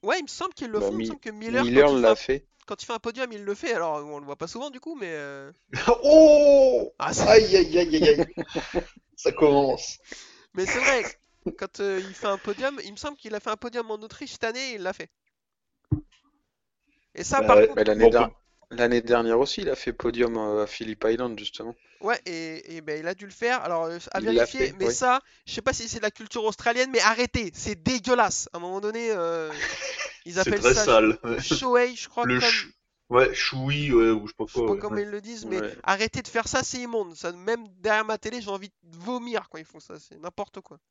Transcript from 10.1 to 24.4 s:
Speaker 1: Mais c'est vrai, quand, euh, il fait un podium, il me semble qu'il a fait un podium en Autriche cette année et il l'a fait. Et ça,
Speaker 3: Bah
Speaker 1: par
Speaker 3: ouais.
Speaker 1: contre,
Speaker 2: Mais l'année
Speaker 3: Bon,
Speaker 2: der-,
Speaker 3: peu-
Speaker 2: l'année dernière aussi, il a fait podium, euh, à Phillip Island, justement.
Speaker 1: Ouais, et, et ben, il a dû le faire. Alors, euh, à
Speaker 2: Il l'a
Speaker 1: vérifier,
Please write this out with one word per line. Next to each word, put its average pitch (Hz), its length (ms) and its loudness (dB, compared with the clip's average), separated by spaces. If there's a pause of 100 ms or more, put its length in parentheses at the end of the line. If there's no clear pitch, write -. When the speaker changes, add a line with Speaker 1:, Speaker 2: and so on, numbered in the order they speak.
Speaker 1:
Mais 185 120 -4
c'est 240 140 -2
vrai, 262 260 2 (520)
quand, - 220 -12
euh, 196 200 -2
il 190 140 -12
fait - 140 -8
un 196 100 -2
podium, 247 460 -6
il 202 80 -16
me 208 60 -20
semble 294 200 -12
qu'il 214 180 -12
a 208 40 -6
fait 220 120 -8
un 214 60 -6
podium 233 320 -8
en 214 60 -6
Autriche 220 380 -16
cette - 100 -10
année 254 280 -6
et 233 40 -10
il 202 60 -10
l'a 185 120 -6
fait. - 160 -14 (2000)
Et - 80 -10
ça, - 180 -2
Speaker 3:
Bah - 60 0
Speaker 1:
par 240 100 8
Speaker 3:
ouais. 110 100 8
Speaker 1:
contre, - 100 0
Speaker 2:
Mais 107 60 2
l'année 107 220 2
Speaker 3:
Bon, 113 40 12
Speaker 2:
der-, 117 200 4
Speaker 3:
peu- - 460 -20
Speaker 2:
l'année 120 260 2
dernière 117 380 2
aussi, 139 220 -2
il 190 80 -4
a 135 60 -2
fait - 160 -8
podium, 117 460 -2
euh, 107 260 -2
à 104 40 -4
Phillip 110 360 -10
Island, 117 340 -2
justement. 110 380 -12 (240)
Speaker 1:
Ouais, 233 260 -4
et, 165 520 -12
et 160 40 -16
ben, 151 180 -8
il 160 80 -8
a 185 60 -6
dû 196 120 -14
le 196 60 -20
faire. 240 320 -4
Alors, 165 200 -4
euh, 165 160 -8 (120)
à - 100 -4
Speaker 2:
Il 214 40 -6
l'a 226 60 -2
Speaker 1:
vérifier, 240 360 0